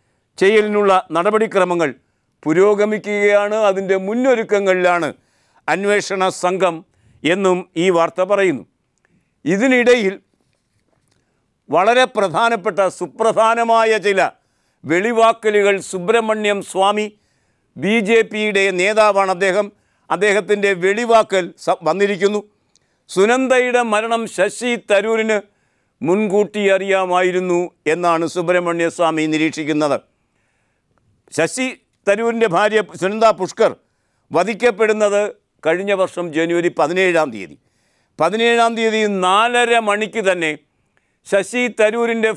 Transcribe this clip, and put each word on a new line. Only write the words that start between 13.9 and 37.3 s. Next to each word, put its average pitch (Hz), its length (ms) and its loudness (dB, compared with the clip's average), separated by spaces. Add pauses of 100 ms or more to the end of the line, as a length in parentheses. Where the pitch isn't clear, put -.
ചില 196 160 2 (600)
വെളിവാക്കലുകൾ 208 920 2 (140)
സുബ്രഹ്മണ്യം 208 680 -2 (100)
സ്വാമി, 208 360 0 (680)
ബി 185 200 -2 (120)
ജെ 226 120 4 (120)
പിയുടെ 214 320 -2 (160)
നേതാവാണ് 196 560 2
അദ്ദേഹം, 196 320 0 (420)
അദ്ദേഹത്തിൻ്റെ 202 640 0 (140)
വെളിവാക്കൽ 208 600 2 (200)
സ-, - 220 -2
വന്നിരിക്കുന്നു. 202 540 0 (680)
സുനന്ദയുടെ 247 720 2 (120)
മരണം 226 280 0 (140)
ശശി 208 360 -2 (180)
തരൂരിന് 220 480 0 (640)
മുൻകൂട്ടി 202 600 0 (140)
അറിയാമായിരുന്നു 185 840 0 (340)
എന്നാണ് 170 320 0 (100)
സുബ്രഹ്മണ്യ 175 600 0
സ്വാമി 160 280 0 (100)
നിരീക്ഷിക്കുന്നത്. 151 640 -2 (1400)
ശശി 165 300 -2 (400)
തരൂരിൻ്റെ 226 480 0
ഭാര്യ 214 240 2 (220)
സുനന്ദ 214 240 0 (140)
പുഷ്കർ 185 320 0 (600)
വധിക്കപ്പെടുന്നത് 208 880 0 (440)
കഴിഞ്ഞ 180 260 0 (100)
വർഷം 175 240 -4 (120)
ജനുവരി 170 320 0 (100)
പതിനേഴാം 170 540 0